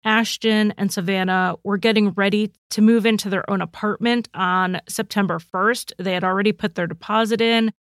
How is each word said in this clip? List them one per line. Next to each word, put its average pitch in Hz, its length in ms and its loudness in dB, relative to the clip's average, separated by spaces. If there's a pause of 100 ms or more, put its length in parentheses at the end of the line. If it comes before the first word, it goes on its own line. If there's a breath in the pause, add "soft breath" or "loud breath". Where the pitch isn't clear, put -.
Ashton 220 720 0
and 196 160 -2
Savannah 185 600 0 (100)
were 202 120 -2
getting 208 340 2
ready 202 420 0 (160)
to - 120 0
move 220 240 6
into 214 240 0
their 190 200 -2
own 196 100 0
apartment 214 720 -2
on 185 540 0
September 190 500 -2
first. 202 640 -2
They 185 140 -2
had 180 100 -2
already 196 300 0
put - 220 -4
their 175 120 -2
deposit 214 540 -2
in. 226 420 2